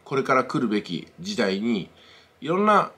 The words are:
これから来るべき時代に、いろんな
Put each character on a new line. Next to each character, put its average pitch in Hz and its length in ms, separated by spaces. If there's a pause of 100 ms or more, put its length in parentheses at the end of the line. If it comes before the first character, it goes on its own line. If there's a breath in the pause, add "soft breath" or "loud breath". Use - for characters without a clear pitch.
こ - 100
れ 135 80
か 135 120
ら 127 100
来 135 180
る 117 60
べ 104 140
き - 260 (100)
時 190 180
代 98 240
に、 107 300 (500 loud breath)
い 131 60
ろ 165 120
ん 208 80
な 202 320